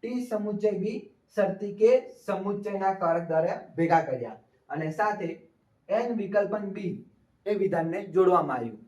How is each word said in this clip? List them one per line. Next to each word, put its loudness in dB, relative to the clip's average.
ટી -4
સમુચ્ચય -2
બી -4
શરતી 0
કે 6
સમુચ્ચયના -2
કારક 0
દ્વારા 0
ભેગા 4
કર્યા -6
અને -6
સાથે -4
એન 0
વિકલ્પન 0
બી -8
એ 0
વિધાનને 0
જોડવામાં 4
આવ્યું -6